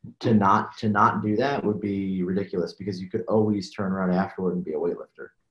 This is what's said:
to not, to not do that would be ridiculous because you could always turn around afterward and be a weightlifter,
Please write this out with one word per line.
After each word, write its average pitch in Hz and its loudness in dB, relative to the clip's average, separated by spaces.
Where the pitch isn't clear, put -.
to 120 4
not, 101 4
to 113 -2
not 107 4
do 107 2
that 139 0
would 104 0
be 98 -2
ridiculous 92 -2
because 92 -8
you 95 -10
could - -4
always 107 0
turn 98 -4
around 92 0
afterward 92 0
and 90 -4
be 80 -8
a 76 -4
weightlifter, - -6